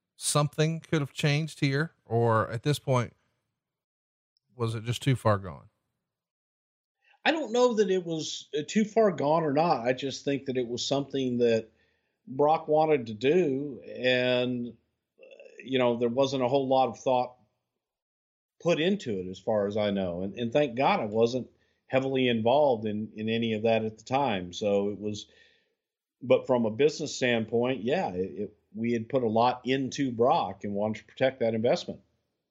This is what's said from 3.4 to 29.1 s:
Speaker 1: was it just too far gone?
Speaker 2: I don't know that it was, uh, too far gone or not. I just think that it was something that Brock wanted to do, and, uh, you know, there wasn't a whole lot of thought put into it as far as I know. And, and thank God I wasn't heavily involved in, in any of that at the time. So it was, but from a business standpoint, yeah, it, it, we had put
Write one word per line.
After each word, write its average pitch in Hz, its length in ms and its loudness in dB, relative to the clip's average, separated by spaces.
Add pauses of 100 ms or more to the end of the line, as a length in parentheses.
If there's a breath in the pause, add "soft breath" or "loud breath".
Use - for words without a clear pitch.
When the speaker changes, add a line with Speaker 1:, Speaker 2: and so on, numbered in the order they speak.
Speaker 1:
was 117 180 -2
it 110 100 -8
just 117 180 -4
too 135 140 2
far 107 220 2
gone? 80 300 -14 (1600 soft breath)
Speaker 2:
I 269 80 4
don't 277 200 -4
know 247 220 4
that 202 160 2
it 185 160 0
was, 160 500 -6
uh, 151 100 -2
too 214 180 0
far 214 260 2
gone 151 320 0
or 151 100 0
not. 143 340 2
I 127 60 2
just 131 320 -6
think 139 220 -2
that 127 100 -4
it 127 100 0
was 120 200 -6
something 135 520 -2
that 113 300 2 (580)
Brock 151 420 0
wanted 151 380 4
to 110 80 -10
do, 139 680 0 (180)
and, 123 680 0
uh, 113 40 -14 (920)
you 127 140 -2
know, 120 180 2
there 120 120 0
wasn't 131 340 0
a 123 60 0
whole 135 200 0
lot 127 200 2
of 110 120 -10
thought 123 340 0 (1300)
put 165 180 2
into 165 380 -2
it 90 80 -8
as 92 120 -12
far 104 280 0
as 101 100 -4
I 104 140 0
know. 92 320 -2
And, 98 120 -6
and 117 180 -6
thank 143 240 0
God 160 240 0
I 117 60 -4
wasn't 117 420 0 (380)
heavily 131 420 2
involved 120 560 4
in, 107 320 -4
in 110 120 -4
any 113 260 0
of 107 80 -2
that 113 220 4
at 110 120 -6
the - 80 -20
time. 110 480 -2
So 101 380 0
it 98 100 -10
was, 107 260 -8 (960 soft breath)
but 127 240 2
from 120 200 2
a 107 40 0
business 143 460 0
standpoint, 117 640 0
yeah, 147 280 -2
it, 90 260 -6
it, 98 200 -8 (180)
we 113 180 -4
had 113 160 -4
put 131 140 0